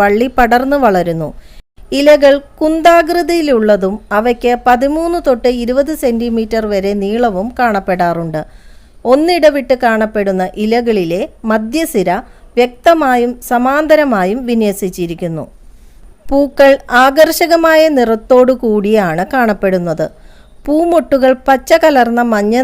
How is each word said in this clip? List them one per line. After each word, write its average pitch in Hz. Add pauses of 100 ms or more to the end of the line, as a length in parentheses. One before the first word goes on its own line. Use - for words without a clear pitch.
വള്ളി 208 (100)
പടർന്നു 254
വളരുന്നു. 170 (680)
ഇലകൾ 285 (280)
കുന്താകൃതിയിലുള്ളതും 311 (260)
അവയ്ക്ക് 240 (140)
പതിമൂന്ന് 302
തൊട്ട് 247 (140)
ഇരുപത് 254 (120)
സെന്റിമീറ്റർ 226 (120)
വരെ 196 (100)
നീളവും 208 (100)
കാണപ്പെടാറുണ്ട്. 175 (680)
ഒന്നിടവിട്ട് 294
കാണപ്പെടുന്ന 214 (200)
ഇലകളിലെ 214 (300)
മധ്യസിര 226 (480)
വ്യക്തമായും 247 (180)
സമാന്തരമായും 262 (100)
വിന്യസിച്ചിരിക്കുന്നു. 180 (840)
പൂക്കൾ 277 (320)
ആകർഷകമായ 320 (160)
നിറത്തോടു 247 (100)
കൂടിയാണ് 202 (100)
കാണപ്പെടുന്നത്. 185 (600)
പൂമൊട്ടുകൾ 294 (160)
പച്ച 262 (100)
കലർന്ന 240 (120)
മഞ്ഞ 208